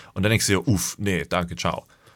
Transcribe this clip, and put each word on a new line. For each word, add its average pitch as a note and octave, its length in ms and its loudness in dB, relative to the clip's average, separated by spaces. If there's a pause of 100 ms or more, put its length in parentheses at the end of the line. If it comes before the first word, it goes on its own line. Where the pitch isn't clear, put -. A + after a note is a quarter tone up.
(160)
und F#2+ 80 -2
dann G#2+ 80 2
denkst A2+ 160 2
du G2+ 60 4
dir, F#2 140 2
"Uff, G2 300 0
nee, F#2+ 320 -2
danke, F2 260 -2
ciao." - 300 -4 (300)